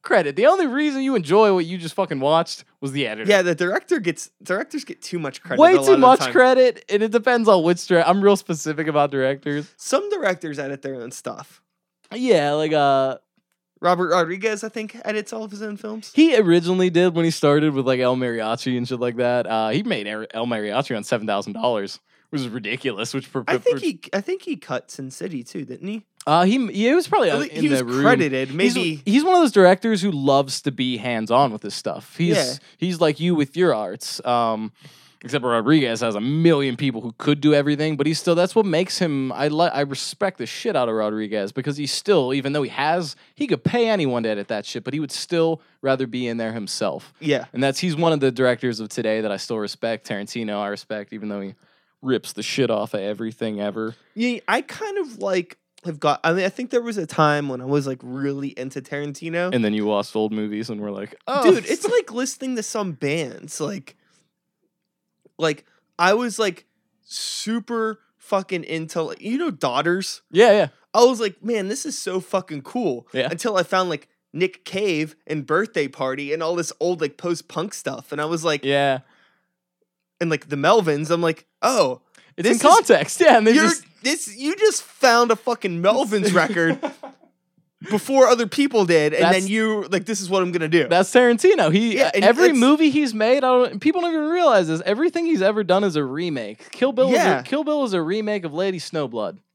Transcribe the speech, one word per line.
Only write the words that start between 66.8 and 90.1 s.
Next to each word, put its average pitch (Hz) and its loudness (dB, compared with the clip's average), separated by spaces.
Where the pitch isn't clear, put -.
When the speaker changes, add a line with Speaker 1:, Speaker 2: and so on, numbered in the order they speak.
Speaker 2:
super 220 -6
fucking 190 -4
into, 160 -6
like, - -8
you 226 -4
know, 330 -2
Daughters? 156 -2
Speaker 1:
Yeah, 202 6
yeah. 185 4
Speaker 2:
I 226 6
was 247 4
like, 208 -6
"Man, 208 -4
this 254 -8
is 294 -10
so 185 -6
fucking 180 -6
cool." 202 -6
Speaker 1:
Yeah. 127 -2
Speaker 2:
Until 196 -4
I 185 2
found, 185 0
like, - -8
Nick 180 -4
Cave 170 -4
and 151 -6
Birthday 160 -2
Party 139 -6
and 165 -4
all 165 -2
this 170 -6
old, 170 -2
like, 143 -4
post-punk 175 -8
stuff. 127 -10
And 147 -8
I 151 -2
was 160 -4
like, 151 -2
Speaker 1:
Yeah. 139 2
Speaker 2:
and, 170 -2
like, 147 -4
the 147 -6
Melvins, 156 2
I'm 170 0
like, 160 -2
"Oh, 175 0
Speaker 1:
It's 175 -2
in 254 6
Speaker 2:
this 226 -2
is, 294 10
Speaker 1:
context, 226 4
yeah, 311 8
and 214 4
they 226 6
Speaker 2:
you're, 311 6
Speaker 1:
just 330 0
Speaker 2:
this, 247 -4
you 285 -2
just 415 2
found 240 2
a 220 4
fucking 185 -4
Melvins 208 2
Speaker 1:
<laughs> 175 6
Speaker 2:
record 165 0
before 262 4
other 240 4
people 240 2
did, 156 4
and 185 2
Speaker 1:
That's 185 6
Speaker 2:
then 190 -6
you, 214 0
like, 185 -2
this 214 -4